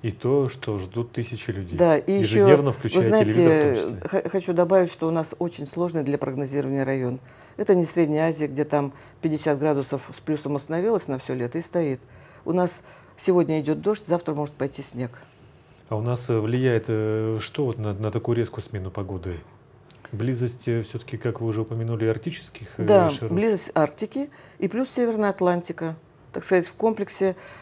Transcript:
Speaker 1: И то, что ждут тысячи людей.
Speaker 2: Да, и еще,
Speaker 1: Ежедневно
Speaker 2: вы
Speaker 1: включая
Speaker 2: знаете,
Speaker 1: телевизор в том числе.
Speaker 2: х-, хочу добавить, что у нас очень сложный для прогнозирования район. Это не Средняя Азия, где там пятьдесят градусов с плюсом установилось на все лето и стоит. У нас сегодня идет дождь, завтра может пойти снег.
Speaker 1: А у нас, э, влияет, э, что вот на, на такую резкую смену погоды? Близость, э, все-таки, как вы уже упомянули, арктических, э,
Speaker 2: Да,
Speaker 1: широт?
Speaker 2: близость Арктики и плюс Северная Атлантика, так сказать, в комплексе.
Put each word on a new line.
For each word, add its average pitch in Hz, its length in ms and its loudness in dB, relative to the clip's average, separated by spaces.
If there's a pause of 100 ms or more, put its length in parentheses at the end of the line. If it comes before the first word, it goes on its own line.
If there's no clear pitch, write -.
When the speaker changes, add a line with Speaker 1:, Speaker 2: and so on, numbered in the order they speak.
Speaker 1:
И 113 80 -2
то, 131 400 0
что - 280 -6
ждут 110 340 -6
тысячи 117 380 -8
людей. 95 280 -6
Speaker 2:
Да, 165 180 6
и - 160 0
еще, 202 280 2
Speaker 1:
Ежедневно 143 300 8
Speaker 2:
вы 131 60 -4
Speaker 1:
включая - 320 0
Speaker 2:
знаете, 214 220 4
Speaker 1:
телевизор 165 220 6
в 156 100 6
том 143 120 4 (260)
числе. - 80 -8 (140)
Speaker 2:
х-, - 60 -6
хочу 185 240 -2
добавить, 175 400 4
что 165 160 -4
у - 20 0
нас 165 280 -2
очень 170 280 -6
сложный 165 380 -2
для 139 140 0
прогнозирования 135 680 -2
район. 131 360 -2 (360)
Это 208 180 4
не 175 120 4
Средняя 160 420 2
Азия, 151 200 -2
где 139 160 -2
там 143 280 0 (300)
пятьдесят 151 360 0
градусов 139 560 -2
с - 60 -18
плюсом 147 360 -4
установилось 180 520 -2
на 135 100 -4
все 131 160 -6
лето 120 240 -4
и 170 40 -6
стоит. 151 380 -2 (440)
У - 80 -4
нас 180 300 0 (360)
сегодня 170 420 2
идет 147 200 -2
дождь, 208 260 -2
завтра 170 280 -2
может 147 200 -6
пойти 139 280 -6
снег. 120 280 -8 (760)
Speaker 1:
А 110 80 -4
у 107 60 -4
нас, 120 260 -4
э, 113 100 2
влияет, 117 500 2
э, 110 520 0
что - 240 -4
вот 117 140 -2
на, 107 160 -4
на 104 160 -4
такую 113 260 0
резкую 113 260 -2
смену 92 280 -8
погоды? 92 460 -8 (760)
Близость, 120 560 -2
э, 117 140 0
все-таки, - 340 -10
как 117 240 -4
вы 113 60 -2
уже 110 160 -2
упомянули, 113 440 -4
арктических, - 600 -4 (100)
э, 180 60 -2
Speaker 2:
Да, 185 240 8
Speaker 1:
широт? 131 240 -4
Speaker 2:
близость 202 420 0
Арктики 214 540 -2 (300)
и 185 100 0
плюс 247 220 -4
Северная 220 400 0
Атлантика, 175 640 -2 (380)
так - 120 -8
сказать, 180 220 4
в - 80 -18
комплексе. 196 600 0 (260)